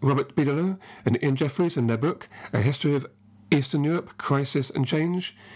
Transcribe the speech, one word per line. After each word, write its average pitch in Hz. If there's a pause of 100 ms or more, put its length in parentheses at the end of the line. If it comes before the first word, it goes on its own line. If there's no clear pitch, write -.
Robert 135
Bigelow 160 (280)
and 117
Ian 135
Jeffreys 165
in 120
their 113
book, 147 (260)
A 107
History 143
of 131 (460)
Eastern 143
Europe, 165
Crisis 139
and 139
Change, 170 (200)